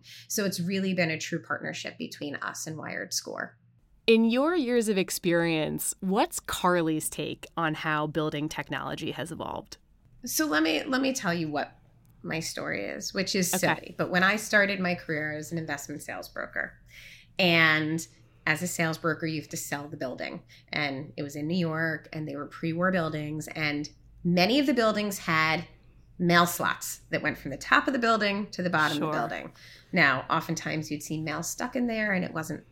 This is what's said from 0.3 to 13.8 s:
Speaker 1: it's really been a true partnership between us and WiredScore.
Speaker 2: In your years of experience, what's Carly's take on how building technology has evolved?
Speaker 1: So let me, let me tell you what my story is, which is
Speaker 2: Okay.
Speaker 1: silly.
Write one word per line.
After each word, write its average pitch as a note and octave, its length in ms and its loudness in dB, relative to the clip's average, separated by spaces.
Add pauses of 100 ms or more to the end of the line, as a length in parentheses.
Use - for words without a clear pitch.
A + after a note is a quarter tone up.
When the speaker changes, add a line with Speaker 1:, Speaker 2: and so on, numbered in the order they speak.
Speaker 1:
it's F3+ 160 -2
really F#3+ 320 0
been E3+ 180 2
a D#3 60 -2
true D#3+ 240 -4
partnership - 560 -6
between D3 400 -8
us - 300 -8
and D#3+ 100 -8
WiredScore. F2 720 -6 (580)
Speaker 2:
In A3+ 160 6
your C4 320 4
years A#3+ 320 2
of G#3 100 2
experience, E3 1000 0
what's G3 400 0
Carly's D#3+ 720 2
take - 360 -6 (120)
on D#3+ 160 2
how D#3 340 0
building D3+ 400 0
technology C#3+ 640 -6
has D#3+ 220 -8
evolved? - 420 -8 (480)
Speaker 1:
So D#4 220 0
let D4+ 180 2
me, D#4+ 220 2
let C4 160 0
me C4 100 2
tell G#3 220 -2
you E3 160 -2
what D3 260 -4 (480)
my D#3+ 160 -4
story - 460 -6
is, - 280 -8
which F#3+ 220 -2
is F3+ 180 2
Speaker 2:
Okay. F3+ 140 4
Speaker 1:
silly. E3 300 0